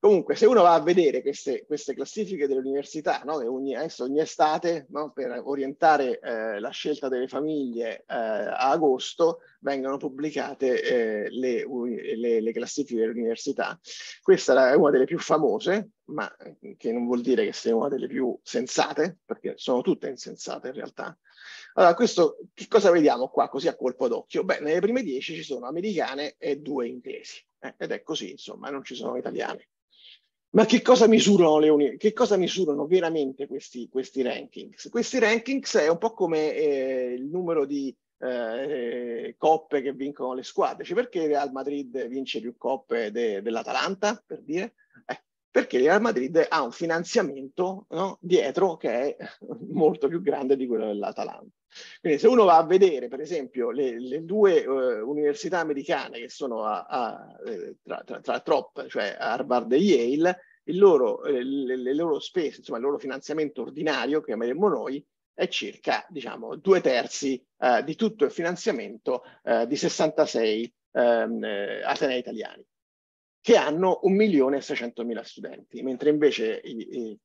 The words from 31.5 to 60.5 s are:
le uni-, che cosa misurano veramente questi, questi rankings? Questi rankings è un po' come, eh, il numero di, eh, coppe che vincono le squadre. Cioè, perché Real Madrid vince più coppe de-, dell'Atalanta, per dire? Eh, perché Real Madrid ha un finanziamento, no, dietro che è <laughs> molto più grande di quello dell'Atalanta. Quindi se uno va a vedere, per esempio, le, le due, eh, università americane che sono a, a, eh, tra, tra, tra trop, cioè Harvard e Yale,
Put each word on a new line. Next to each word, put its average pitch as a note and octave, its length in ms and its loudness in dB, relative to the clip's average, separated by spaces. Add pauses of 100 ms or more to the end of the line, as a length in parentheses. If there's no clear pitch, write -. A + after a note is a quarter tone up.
le D#3 120 8
uni-, D3 280 4
che G#3+ 160 2
cosa G#3+ 240 2
misurano D#3+ 480 0
veramente D#3 600 0
questi, B2 420 -10
questi B2+ 320 -4
rankings? - 680 -6
Questi A#3+ 280 -2
rankings A#3 600 0
è D3+ 100 4
un E3+ 100 4
po' A3 160 -2
come, D#3 400 0
eh, C3 600 0
il B2+ 120 -8
numero E3 400 -2
di, C#3 300 -6 (240)
eh, B2 1160 -6
coppe D#3 460 0
che C3+ 120 -4
vincono C3 420 -6
le C3 80 -10
squadre. - 400 -2
Cioè, F3 120 -6
perché G3+ 300 -2
Real C#3+ 260 0
Madrid C3+ 560 -6
vince C3 320 -8
più A#2 160 -10
coppe A#2 540 -4
de-, G#2+ 320 -2
dell'Atalanta, C#3+ 840 -4
per - 200 -16
dire? F3+ 320 -6 (320)
Eh, - 160 -10 (260)
perché - 300 0
Real E3 220 6
Madrid D#3+ 460 2
ha D#3+ 140 0
un A#2+ 100 -4
finanziamento, E3+ 1160 -4
no, F#3 320 -6
dietro F3 560 2
che B2+ 380 -2
è - 20 -20
<laughs> - 540 -14
molto D3+ 360 2
più E3 140 -2
grande C#3 340 0
di B2+ 120 -4
quello A2 180 -2
dell'Atalanta. G#2 640 -6 (500)
Quindi D3 200 0
se F3+ 80 6
uno A#3+ 180 8
va E3+ 120 8
a E3 80 6
vedere, E3 420 4
per C3 120 -10
esempio, C3+ 520 -4
le, B2 280 -2
le C3 260 -8
due, F#3+ 360 6
eh, B2+ 400 -2
università D3 580 -2
americane C#3 600 -4
che A#2+ 100 -14
sono A#2 340 -6
a, G#2 220 -4
a, - 600 -6
eh, G2+ 360 -10
tra, - 240 -10
tra, - 160 -12
tra B2 200 -4
trop, C#3+ 460 -2
cioè G#2 300 -4
Harvard A#2+ 560 -2
e C3 40 6
Yale, D#3+ 600 2 (260)